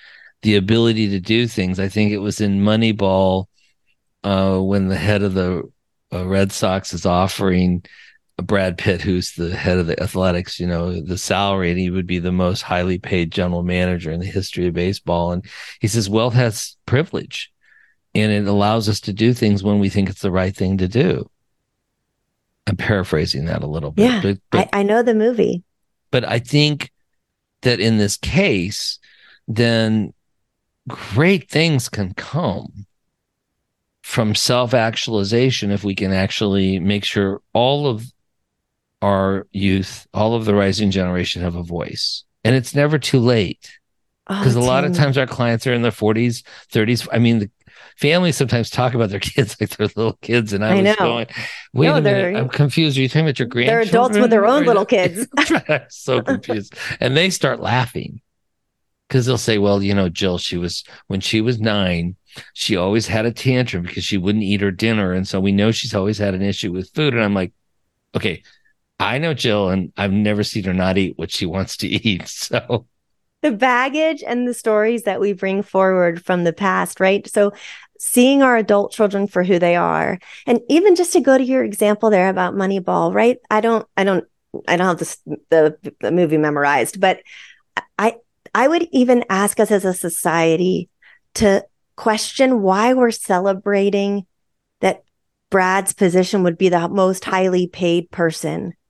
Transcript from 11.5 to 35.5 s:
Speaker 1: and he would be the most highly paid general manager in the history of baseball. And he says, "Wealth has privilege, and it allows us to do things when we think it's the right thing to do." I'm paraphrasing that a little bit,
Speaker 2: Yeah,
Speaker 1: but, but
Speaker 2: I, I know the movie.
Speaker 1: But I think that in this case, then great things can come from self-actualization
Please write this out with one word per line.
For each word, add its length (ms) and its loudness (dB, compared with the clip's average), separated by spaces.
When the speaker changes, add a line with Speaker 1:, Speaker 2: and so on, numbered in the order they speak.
Speaker 1:
and 80 -2
he 100 -2
would 160 -4
be 140 -4
the 120 -2
most 300 0
highly 380 -2
paid 320 -2
general 320 -2
manager 480 -2
in 80 -6
the 80 -6
history 400 -4
of 80 -4
baseball. 560 -2
And 120 -6
he 80 0
says, 200 -2
"Wealth 280 0
has 500 -2
privilege, 640 -4
and 180 2
it 160 0
allows 400 2
us 140 0
to 120 -8
do 200 2
things 300 0
when 160 2
we 100 2
think 180 0
it's 140 -8
the 80 -2
right 260 0
thing 220 -2
to 100 0
do." 400 0
I'm 100 -2
paraphrasing 680 -2
that 180 -4
a 40 -6
little 220 -6
bit, 160 2
Speaker 2:
Yeah, 160 2
Speaker 1:
but, 160 0
but 200 0
Speaker 2:
I, 100 0
I 20 2
know 180 2
the 140 2
movie. 480 0
Speaker 1:
But 120 2
I 160 -2
think 520 0
that 160 2
in 180 4
this 200 0
case, 840 -2
then 640 0
great 640 0
things 400 0
can 240 -6
come 720 -6
from 320 -2
self-actualization 1400 0